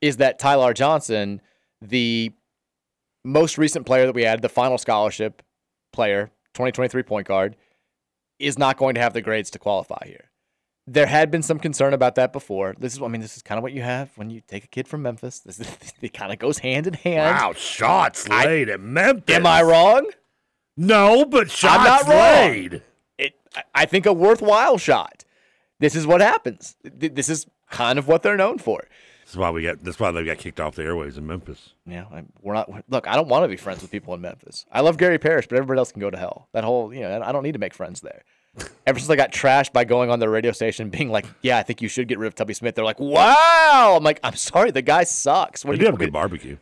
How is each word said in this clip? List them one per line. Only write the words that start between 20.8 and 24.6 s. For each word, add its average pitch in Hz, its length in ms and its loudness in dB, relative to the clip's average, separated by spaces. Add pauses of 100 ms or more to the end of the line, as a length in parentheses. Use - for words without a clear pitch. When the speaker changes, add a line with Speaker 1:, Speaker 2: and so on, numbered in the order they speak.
Speaker 2:
but 254 160 2 (200)
Speaker 1:
I'm 190 220 4
not 254 160 6
Speaker 2:
shots 277 80 0
Speaker 1:
wrong. 302 100 8
Speaker 2:
laid. 165 640 4 (360)
Speaker 1:
It, 139 160 -6 (200)
I, 143 80 -10 (120)
I 143 120 2
think 185 200 0
a - 60 6
worthwhile 208 680 4